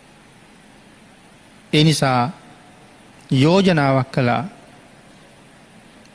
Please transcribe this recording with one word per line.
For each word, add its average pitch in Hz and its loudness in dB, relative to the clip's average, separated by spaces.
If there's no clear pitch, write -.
ඒ 151 2
නිසා 139 0
යෝජනාවක් 143 0
කළා, 120 -2